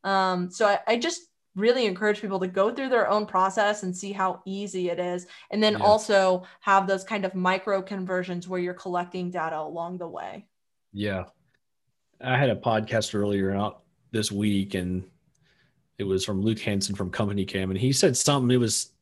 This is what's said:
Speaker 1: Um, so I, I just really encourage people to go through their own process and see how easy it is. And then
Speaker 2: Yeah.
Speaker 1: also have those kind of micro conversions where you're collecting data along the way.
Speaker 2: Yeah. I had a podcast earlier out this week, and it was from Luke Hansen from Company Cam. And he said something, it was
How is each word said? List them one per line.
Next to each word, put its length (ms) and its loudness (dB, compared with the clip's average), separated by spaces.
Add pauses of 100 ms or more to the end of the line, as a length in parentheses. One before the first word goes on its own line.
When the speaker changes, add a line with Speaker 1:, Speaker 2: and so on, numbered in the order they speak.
Speaker 1:
Um, 460 0
so 160 2
I, 200 4
I 120 2
just 240 -4 (320)
really 320 2
encourage 340 0
people 200 -4
to 80 -2
go 260 2
through 140 -4
their 200 2
own 180 2
process 560 2
and 140 -4
see 160 -10
how 340 -2
easy 420 -4
it 100 -2
is. 280 -4 (240)
And 120 0
then 120 4
Speaker 2:
Yeah. 100 -2
Speaker 1:
also 600 4 (160)
have 260 4
those 180 0
kind 220 -4
of 80 -6
micro 480 0
conversions 680 -6
where 100 -4
you're 140 -2
collecting 580 -6
data 280 -4
along 400 -8
the 100 -10
way. 380 -12 (480)
Speaker 2:
Yeah. 300 -4 (1000)
I 160 0
had 100 4
a 80 2
podcast 580 0
earlier 380 0
out 300 -2 (300)
this 200 -2
week, 420 0
and 300 -2 (960)
it 60 -4
was 200 0
from 160 -2
Luke 200 0
Hansen 340 -2
from 160 -4
Company 340 0
Cam. 260 -4
And 80 -2
he 140 2
said 240 4
something, 340 2
it 60 6
was 340 0 (120)